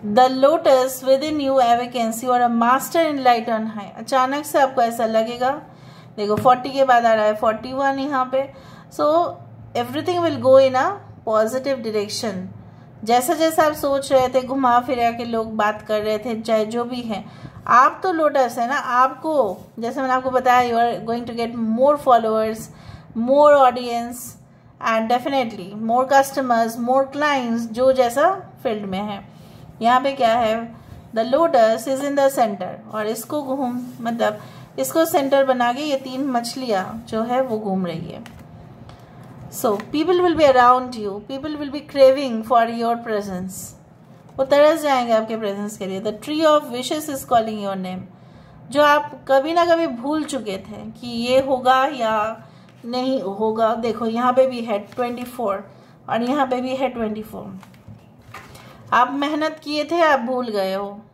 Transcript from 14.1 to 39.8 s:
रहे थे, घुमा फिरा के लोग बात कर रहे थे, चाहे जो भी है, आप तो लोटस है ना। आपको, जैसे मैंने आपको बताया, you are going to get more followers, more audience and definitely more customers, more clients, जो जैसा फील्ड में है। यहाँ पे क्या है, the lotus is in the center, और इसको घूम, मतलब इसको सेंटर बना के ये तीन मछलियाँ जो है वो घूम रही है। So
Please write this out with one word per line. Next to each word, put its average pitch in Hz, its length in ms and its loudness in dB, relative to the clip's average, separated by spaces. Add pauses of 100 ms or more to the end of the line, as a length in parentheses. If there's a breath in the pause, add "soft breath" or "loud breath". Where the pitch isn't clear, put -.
रहे 254 160 4
थे, 254 140 0
घुमा 254 380 2
फिरा 240 300 0
के 240 140 -8
लोग 226 320 -4
बात 214 300 -2
कर 214 160 -2
रहे 214 160 -2
थे, 220 220 -6
चाहे 220 260 0
जो 240 180 -4
भी 247 180 -8
है, 214 220 -8 (440 loud breath)
आप 277 340 4
तो 370 100 0
लोटस 277 460 0
है 233 100 -2
ना। 277 80 -2
आपको, 262 580 0 (440)
जैसे 240 220 -6
मैंने 262 140 0
आपको 262 160 -2
बताया, 254 400 4
you 233 80 0
are 220 280 0
going 233 240 -4
to 226 80 -10
get 233 180 -4 (220)
more 285 180 4
followers, 220 720 0 (600 loud breath)
more 294 260 8
audience 247 800 0 (440 soft breath)
and 226 300 -2
definitely 233 640 -2 (160)
more 254 160 2
customers, 254 680 2 (120)
more 269 240 2
clients, 262 600 -2
जो 254 200 2
जैसा 262 380 2 (320)
फील्ड 214 280 -4
में 185 100 -6
है। 202 200 -8 (640 loud breath)
यहाँ 247 180 4
पे 269 120 -2
क्या 240 220 2
है, 226 200 0 (600 loud breath)
the 226 100 0
lotus 254 640 2
is 269 200 -2
in 285 100 0
the 277 180 4
center, 202 340 -2 (240)
और 214 120 -4
इसको 247 360 -6
घूम, 262 380 -4 (200)
मतलब 226 400 -2 (380 loud breath)
इसको 320 260 0
सेंटर 277 400 2
बना 247 280 2
के 277 100 -6
ये 294 220 -2
तीन 262 260 -6
मछलियाँ 233 540 -4 (240)
जो 226 140 -4
है 247 200 0
वो 226 160 -4
घूम 190 280 -2
रही 165 260 -8
है। - 100 -16 (1300 loud breath)
So - 180 -2 (240)